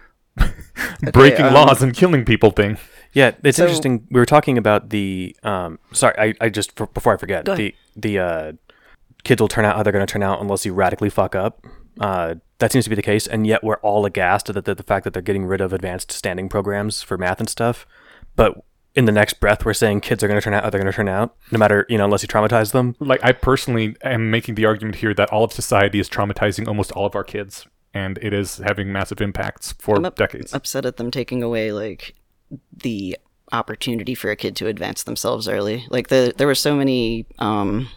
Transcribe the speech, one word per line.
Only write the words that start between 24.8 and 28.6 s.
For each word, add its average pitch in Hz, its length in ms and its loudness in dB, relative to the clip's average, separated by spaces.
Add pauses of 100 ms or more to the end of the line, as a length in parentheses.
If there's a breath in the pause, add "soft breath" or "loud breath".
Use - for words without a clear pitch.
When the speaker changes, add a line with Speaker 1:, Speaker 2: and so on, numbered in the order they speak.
Speaker 1:
here 107 180 -2
that 101 160 2
all 107 140 2
of 107 80 -2
society 101 460 0
is 98 100 -2
traumatizing 104 600 -2
almost 104 240 -4
all 98 120 -4
of 101 120 -4
our 98 80 -4
kids, - 420 -12 (260)
and 95 300 -6
it 104 100 -4
is 101 260 -4
having 98 340 -4